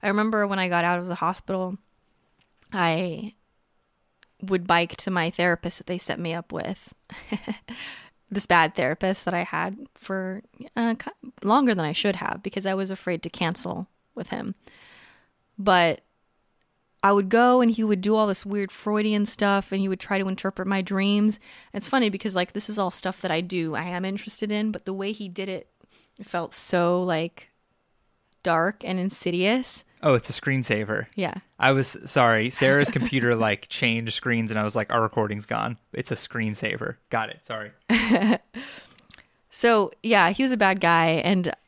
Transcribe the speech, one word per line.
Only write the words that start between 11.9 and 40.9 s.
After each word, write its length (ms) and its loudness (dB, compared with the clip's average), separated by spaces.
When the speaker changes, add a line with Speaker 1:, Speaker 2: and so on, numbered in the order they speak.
Speaker 1:
should 240 0
have 260 -6
because 220 -6
I 80 0
was 180 -4
afraid 320 -4
to 60 -8
cancel 580 -4
with 160 -10
him. 220 -6
But 440 4
I 120 6
would 160 2
go 320 6
and 100 4
he 140 0
would 160 2
do 160 2
all 100 4
this 180 -4
weird 240 -4
Freudian 560 0
stuff 460 0
and 80 -2
he 80 0
would 140 -2
try 160 -2
to 100 0
interpret 400 -4
my 140 0
dreams. 580 2
It's 140 -6
funny 220 2
because, 260 -4
like, 160 0
this 180 -8
is 80 -6
all 140 0
stuff 300 -6
that 100 -2
I 80 2
do, 360 -4
I 80 -2
am 200 -6
interested 480 -6
in, 220 -2
but 100 -10
the 100 -6
way 200 -4
he 160 -10
did 180 -8
it, 220 -8
it 60 -16
felt 260 -4
so, 500 0
like, 480 -4
dark 400 0
and 160 -4
insidious. 840 -2
Speaker 2:
Oh, 100 6
it's 160 2
a 40 -4
screensaver. 840 -2
Speaker 1:
Yeah. 180 -4
Speaker 2:
I 140 6
was, 340 2
sorry, 460 4
Sarah's 400 4
computer, 440 2
Speaker 1:
<laughs> 120 0
Speaker 2:
like, 200 -2
changed 460 -2
screens 380 0
and 80 0
I 40 0
was 120 -2
like, 180 -2
"Our 80 4
recording's 460 -2
gone. 300 -2
It's 200 -6
a 40 -2
screensaver. 800 -6
Got 200 -2
it. 160 -16
Sorry." 260 -10
Speaker 1:
<laughs> 500 4
So, 420 4
yeah, 260 6
he 140 0
was 80 2
a 60 0
bad 240 4
guy 260 6